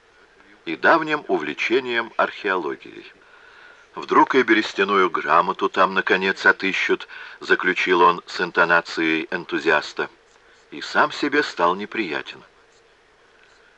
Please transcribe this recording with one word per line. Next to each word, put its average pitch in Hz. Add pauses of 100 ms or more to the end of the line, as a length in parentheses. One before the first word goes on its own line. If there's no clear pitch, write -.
(640)
и 82
давним 151
увлечением 113
археологией. 71 (840)
«Вдруг 85
и 131
берестяную 101
грамоту 85
там, 95
наконец, 95
отыщут», 95 (320)
заключил 90
он 87
с -
интонацией 85
энтузиаста, 78 (640)
и 73
сам 139
себе 147
стал 87
неприятен. 85 (1400)